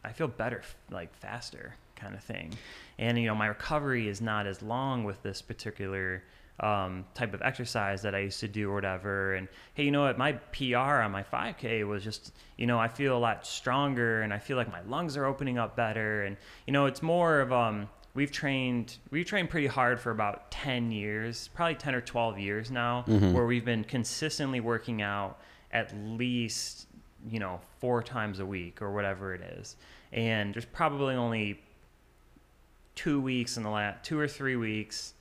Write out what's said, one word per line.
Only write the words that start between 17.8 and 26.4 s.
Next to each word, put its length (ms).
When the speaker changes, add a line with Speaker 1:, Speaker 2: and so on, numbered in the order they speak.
Speaker 1:
we've 180
trained, 680
we've 160
trained 240
pretty 180
hard 340
for 100
about 400
ten 400
years, 640
probably 220
ten 200
or 60
twelve 360
years 340
now, 360
Speaker 2:
Mm-hmm. 240
Speaker 1:
where 140
we've 180
been 220
consistently 720
working 420
out 380
at 240
least, 920